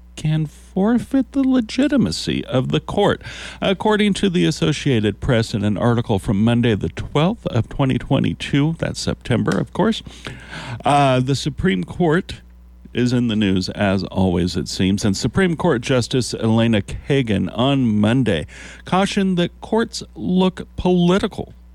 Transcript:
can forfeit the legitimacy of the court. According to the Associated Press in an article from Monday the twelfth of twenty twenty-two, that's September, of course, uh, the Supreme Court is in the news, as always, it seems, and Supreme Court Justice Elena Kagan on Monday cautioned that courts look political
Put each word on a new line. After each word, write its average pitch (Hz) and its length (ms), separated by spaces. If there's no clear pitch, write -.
can 156 280
forfeit 220 880
the 277 100
legitimacy 254 1000
of 131 240
the 151 120
court. - 420
According 208 520
to - 140
the 175 160
Associated 143 760
Press 113 360
in 104 100
an 104 140
article 113 400
from 104 260
Monday 120 300
the 104 160
twelfth - 560
of - 240
twenty 131 260
twenty-two, - 840
that's 80 220
September, - 560
of - 160
course, 214 300
uh, 135 360
the 131 140
Supreme 180 500
Court - 580
is 123 220
in 123 140
the 107 80
news, 95 340
as 98 340
always, 90 520
it 67 120
seems, 95 380
and 95 100
Supreme 175 400
Court 143 240
Justice 127 540
Elena 113 480
Kagan 110 720
on 127 420
Monday 107 480
cautioned 190 540
that 170 240
courts - 400
look 185 640
political 180 800